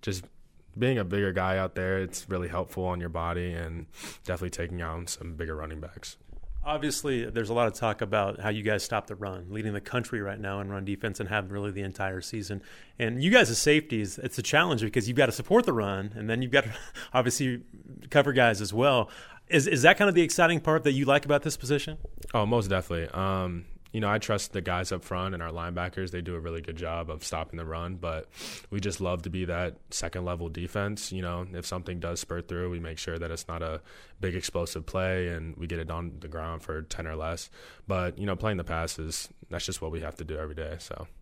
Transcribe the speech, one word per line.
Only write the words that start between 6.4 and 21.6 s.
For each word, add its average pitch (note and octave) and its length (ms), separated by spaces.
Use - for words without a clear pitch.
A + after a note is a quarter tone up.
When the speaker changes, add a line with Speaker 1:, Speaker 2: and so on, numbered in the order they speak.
Speaker 2:
Obviously, C#3+ 580
there's A2 240
a A2+ 60
lot A#2 140
of G2 60
talk A2 260
about G2+ 400
how G2+ 80
you G#2+ 160
guys G#2 180
stop G#2+ 240
the G#2+ 80
run, F#2 360
leading G#2+ 220
the G2+ 80
country A#2 400
right G2+ 180
now G2 220
in G2 80
run G2 160
defense G2+ 360
and G2 80
have G2 240
really G2+ 180
the G2 120
entire F#2+ 380
season. G2+ 400
And A#2+ 240
you F3 80
guys A3+ 200
as A2+ 80
safeties, D3 600
it's - 180
a - 60
challenge D3+ 380
because G#2+ 260
you've A#2+ 100
gotta C3+ 140
support G#3 340
the F3+ 80
run, G2+ 440
and A2 120
then A#2 140
you've B2 80
gotta A#2+ 240
<laughs> - 220
obviously B2+ 480
cover C#3+ 220
guys A#2 280
as G2+ 140
well. B2 360
Is, D3+ 220
is C#3+ 140
that F3 140
kind G3+ 120
of F3+ 80
the F3 60
exciting E3 360
part D#3+ 240
that C#3+ 100
you C3+ 120
like C#3 200
about C#3+ 200
this D#3 120
position? D3 420